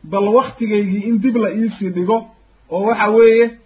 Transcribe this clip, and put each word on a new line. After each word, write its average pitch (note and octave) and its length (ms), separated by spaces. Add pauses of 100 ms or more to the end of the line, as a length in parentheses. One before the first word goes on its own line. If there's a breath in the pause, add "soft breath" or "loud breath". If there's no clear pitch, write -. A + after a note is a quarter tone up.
bal G3 240
waqtigaygii G#3 800
in A#3 140
dib B3 140
la G#3+ 160
ii A3 180
sii F#3+ 200
dhigo F3+ 280 (540)
oo F3+ 140
waxa A3 240
weeye A3+ 360 (200)